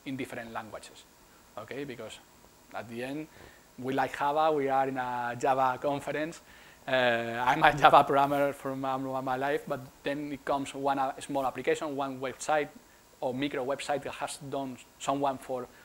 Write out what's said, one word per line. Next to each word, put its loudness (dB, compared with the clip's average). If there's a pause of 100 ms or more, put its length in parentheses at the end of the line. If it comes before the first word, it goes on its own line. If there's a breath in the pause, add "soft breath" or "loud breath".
in -8
different -8
languages, -12 (540 loud breath)
okay? -10
Because -12 (560)
at -10
the -8
end, -8 (500 loud breath)
we -4
like 0
Java, 4
we 2
are 2
in -4
a -4
Java 4
conference. -4 (460 loud breath)
Uh, 2
I'm 4
a 8
Java 10
programmer 4
from, -8
um, -4
my -2
life, -2
but -6 (200)
then -6
it -10
comes -2
one, 0
uh, 0
small -2
application, -2
one -6
website -2 (500 loud breath)
or -2
micro -2
website -2
that -10
has -8 (120)
done -8 (200)
someone 0
for -8 (180 loud breath)